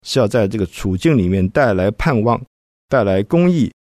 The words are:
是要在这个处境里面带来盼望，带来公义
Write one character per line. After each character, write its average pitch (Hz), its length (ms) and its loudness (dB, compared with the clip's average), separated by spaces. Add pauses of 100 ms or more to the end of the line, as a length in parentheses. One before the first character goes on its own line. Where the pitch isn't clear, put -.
是 - 140 -2
要 110 80 2
在 104 200 0
这 107 100 -6
个 98 100 -2
处 - 280 -6
境 147 220 0
里 92 100 2
面 95 220 0
带 127 240 0
来 92 180 0
盼 123 300 -2
望， 117 180 0 (500)
带 127 140 0
来 98 200 0
公 175 260 2
义 156 320 0